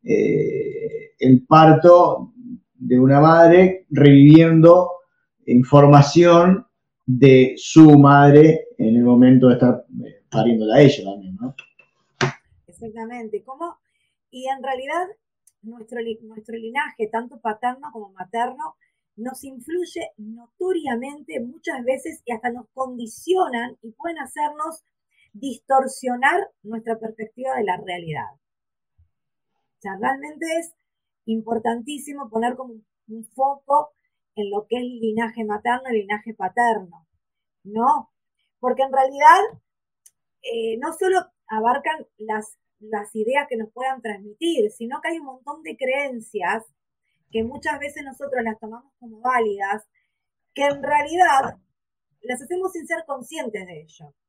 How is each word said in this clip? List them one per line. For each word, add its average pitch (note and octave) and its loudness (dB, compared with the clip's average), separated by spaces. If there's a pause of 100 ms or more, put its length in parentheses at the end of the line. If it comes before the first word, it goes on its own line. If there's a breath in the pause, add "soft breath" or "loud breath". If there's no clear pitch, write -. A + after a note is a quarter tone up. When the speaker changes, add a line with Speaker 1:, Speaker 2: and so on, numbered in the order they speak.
Speaker 1:
eh, - -6
el B2+ 2
parto D#3+ 4 (420)
de B2 -2
una C#3 4
madre E3+ 4
reviviendo D#3+ 8 (560)
información D3 4 (400)
de C3 4
su D3+ 8
madre C#3+ 6 (100)
en A2 0
el A#2+ 2
momento B2+ 6
de A#2+ 6
estar, B2 0 (200)
eh, - -20
pariéndola A2 -2
a C#3+ 6
ella B2+ 4
también, G2 -16
¿no? C3 -14 (1120)
Speaker 2:
Exactamente. A3+ -16
¿Cómo? D#4+ -16 (540)
Y B3+ -14
en C4 -10
realidad C4+ -8 (560)
nuestro A#3 -18
li-, A3+ -12
nuestro A3 -20
linaje, A#3 -10
tanto A#3 -12
paterno B3 -10
como G#3 -20
materno, B3 -10 (400)
nos A#3 -16
influye D#4 -14
notoriamente C4+ -10
muchas B3+ -14
veces C#4 -8
y A#3 -12
hasta A#3 -10
nos A#3+ -18
condicionan B3+ -8
y A3 -20
pueden D#4+ -14
hacernos D4+ -12 (500)
distorsionar C4 -6 (120)
nuestra A3+ -10
perspectiva A#3 -14
de A3+ -6
la F#3 -6
realidad. E3 -14
O - -20
sea, F#3+ -16
realmente C#4 -10 (120)
es E4 -12 (540)
importantísimo A#3 -10
poner A#3 -6
como B3 -18
un, A3 -20 (220)
un A3 -18
foco C#4+ -6 (440)
en G3+ -10
lo G#3 -10
que A#3 -8
es B3 -10
el B3 -14
linaje A3+ -8
materno G#3+ -8
y A#3+ -8
el G#3+ -4
linaje G#3+ -12
paterno, F#3+ -6 (560)
¿no? A#3 -4 (480)
Porque B3+ -6
en C4+ -6
realidad, C#4+ 2 (840)
eh, A3+ -10
no D4+ -10
solo F#4 -2 (260)
abarcan B3 -6 (120)
las, G#3+ -12 (220)
las G#3+ -14
ideas B3+ -6
que A#3+ -10
nos A3 -12
puedan C4 -10
transmitir, G#3+ -8
sino B3+ -14
que - -10
hay E4 -10
un C#4+ -18
montón C#4+ -20
de D#4+ -18
creencias A#3 -10 (680)
que A3+ -8
muchas C#4+ -10
veces C#4+ -16
nosotros C4 -10
las A3 -10
tomamos A3+ -20
como A3 -20
válidas, G#3+ -6 (680)
que C#4 -6
en C#4+ -6
realidad D4 -2 (640)
las B3 -12
hacemos F#4 -10
sin D#4+ -16
ser D#4+ -10
conscientes B3 -14
de E3 -20
ello. D3+ -20 (140)